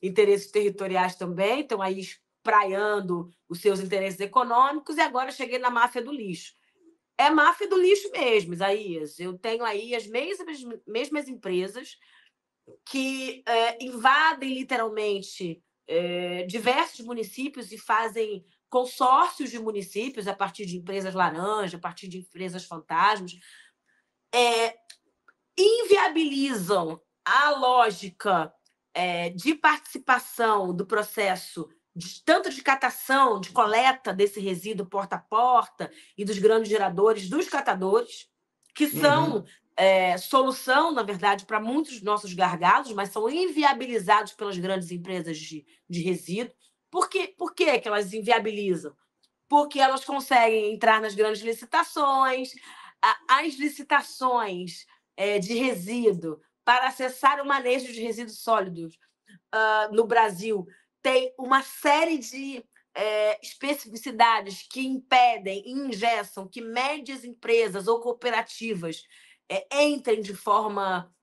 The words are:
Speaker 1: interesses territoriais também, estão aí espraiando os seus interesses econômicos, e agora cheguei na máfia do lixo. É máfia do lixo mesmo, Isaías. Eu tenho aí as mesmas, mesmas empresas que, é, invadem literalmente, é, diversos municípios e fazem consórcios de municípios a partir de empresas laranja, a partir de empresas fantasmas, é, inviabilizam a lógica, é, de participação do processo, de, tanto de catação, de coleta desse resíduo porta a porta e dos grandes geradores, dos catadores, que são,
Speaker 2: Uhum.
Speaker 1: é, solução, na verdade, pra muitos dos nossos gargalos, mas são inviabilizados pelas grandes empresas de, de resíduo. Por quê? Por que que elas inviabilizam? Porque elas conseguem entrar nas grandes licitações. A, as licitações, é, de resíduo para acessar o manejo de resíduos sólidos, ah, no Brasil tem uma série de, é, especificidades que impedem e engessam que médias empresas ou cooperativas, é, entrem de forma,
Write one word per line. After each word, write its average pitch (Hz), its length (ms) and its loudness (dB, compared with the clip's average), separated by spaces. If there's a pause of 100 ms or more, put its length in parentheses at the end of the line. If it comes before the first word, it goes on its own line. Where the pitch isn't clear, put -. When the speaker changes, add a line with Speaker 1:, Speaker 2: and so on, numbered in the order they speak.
Speaker 1:
interesses 196 480 2
territoriais 190 640 -2
também, 190 460 -2
estão 233 200 -4
aí 190 200 -4
espraiando 196 1300 -2 (180)
os 170 120 -10
seus 196 180 2
interesses 190 400 -4
econômicos, 254 760 0
e 330 40 2
agora 262 300 0
cheguei 254 280 -6
na 254 120 0
máfia 240 320 0
do 247 80 -10
lixo. 208 440 -10 (600)
É 285 140 6
máfia 311 380 4
do 381 80 2
lixo 392 340 4
mesmo, 214 440 2
Isaías. 180 680 -4
Eu 180 180 -8
tenho 226 260 -4
aí 226 300 -4
as 220 120 -6
mesmas, 311 520 -6 (260)
mesmas 285 440 -6
empresas 202 680 -6 (880)
que, 262 640 -6
é, 233 380 0
invadem 262 680 2
literalmente, 214 1120 -4 (240)
é, 180 580 -4
diversos 233 600 -2
municípios 240 640 -10
e 214 80 -16
fazem 214 640 -4 (260)
consórcios 262 800 2
de 233 100 -10
municípios 214 640 -6
a 196 80 -4
partir 196 320 -6
de 175 100 -8
empresas 190 380 -8
laranja, 180 600 -2
a 170 40 -14
partir 175 280 -12
de 180 100 -12
empresas 180 460 -12
fantasmas, 175 720 -2 (960)
é, 233 420 2 (800)
inviabilizam 285 1400 2 (240)
a 277 260 4
lógica, 208 1000 2 (400)
é, 175 380 -2
de 190 240 -2
participação 233 1200 0
do 196 100 -4
processo, 196 840 -4 (260)
de, - 300 -14
tanto 349 260 4
de 269 120 -12
catação, 269 800 2
de 175 100 -12
coleta 240 600 2
desse 202 280 0
resíduo 190 460 -6
porta 196 280 -6
a 170 60 -6
porta 226 680 2 (300)
e 208 60 -4
dos 196 140 -4
grandes 220 300 4
geradores, 202 600 2
dos 294 200 -2
catadores, 214 800 -2 (460)
que 294 140 0
são, 302 480 2
Speaker 2:
Uhum. - 80 -4 (320)
Speaker 1:
é, 185 420 4
solução, 269 720 2
na 240 140 -2
verdade, 196 420 -2
pra 220 140 -2
muitos 269 320 -4
dos 220 100 -18
nossos 202 320 -2
gargalos, 185 580 2
mas 202 180 -6
são 226 200 -2
inviabilizados 254 1000 0
pelas 202 260 -6
grandes 185 320 -4
empresas 175 480 -8
de, 156 260 -14 (240)
de 175 140 -6
resíduo. 185 500 -4 (380)
Por 359 180 0
quê? 370 280 -4
Por 330 180 -8
que 285 260 2
que 233 80 -8
elas 208 240 -2
inviabilizam? 208 840 -2 (540)
Porque 294 320 2
elas 269 240 4
conseguem 226 680 2
entrar 220 280 4
nas 214 120 -6
grandes 214 300 0
licitações. 262 1080 0 (520)
A, 262 380 4
as 311 140 -2
licitações, 247 1300 -2 (300)
é, 202 240 0
de 202 140 -4
resíduo 208 840 0 (240)
para 254 220 4
acessar 262 540 0
o 277 60 -6
manejo 254 460 0
de 233 80 -10
resíduos 226 380 -8
sólidos, 185 580 -2 (540)
ah, 214 420 2
no 220 140 4
Brasil 208 600 2 (380)
tem 254 340 2
uma 269 240 2
série 311 560 2
de, 262 460 -10 (300)
é, 214 460 0
especificidades 226 1300 -2
que 254 120 -10
impedem 247 840 0
e 247 40 -14
engessam 220 800 -4
que 233 140 -16
médias 262 600 -6
empresas 226 640 0
ou 233 140 2
cooperativas, 226 1040 -4 (440)
é, 269 360 0
entrem 269 360 0
de 202 140 -8
forma, 202 880 -2